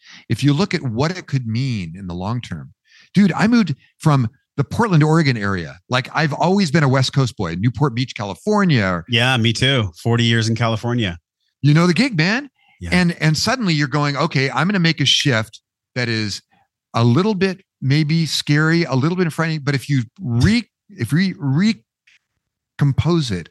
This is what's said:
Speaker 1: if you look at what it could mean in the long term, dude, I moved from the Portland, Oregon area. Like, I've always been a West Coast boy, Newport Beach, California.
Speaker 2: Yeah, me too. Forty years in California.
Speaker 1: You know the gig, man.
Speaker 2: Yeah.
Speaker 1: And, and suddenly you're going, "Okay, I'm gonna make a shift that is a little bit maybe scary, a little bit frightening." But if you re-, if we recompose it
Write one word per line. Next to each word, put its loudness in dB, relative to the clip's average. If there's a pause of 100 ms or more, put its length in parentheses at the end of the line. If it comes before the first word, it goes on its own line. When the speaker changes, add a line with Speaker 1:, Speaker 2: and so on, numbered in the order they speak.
(300)
Speaker 1:
if -4
you 4
look -2
at -2
what -4
it -16
could -4
mean -4
in -12
the -8
long -6
term, -12 (400)
dude, 4
I 0
moved 2 (240)
from 2 (280)
the 0
Portland, 2
Oregon 2
area. -4 (120)
Like, -2
I've 0
always 0
been 2
a 4
West 2
Coast 0
boy, -4
Newport -2
Beach, -6
California. 0
Speaker 2:
Yeah, 4
me 2
too. 0 (100)
Forty 2
years 2
in 0
California. -2 (440)
Speaker 1:
You 4
know 4
the 2
gig, -2
man. -2 (300)
Speaker 2:
Yeah. -10
Speaker 1:
And, 2
and 2
suddenly -2
you're 0
going, -2
"Okay, 0
I'm 0
gonna 0
make 0
a 0
shift 0 (340)
that -4
is -4 (520)
a 2
little 4
bit -2 (180)
maybe 0
scary, 0
a -2
little 0
bit 0
frightening." -4
But -2
if -4
you 0 (160)
re-, 0 (200)
if -6
we 0 (1400)
recompose 0
it -8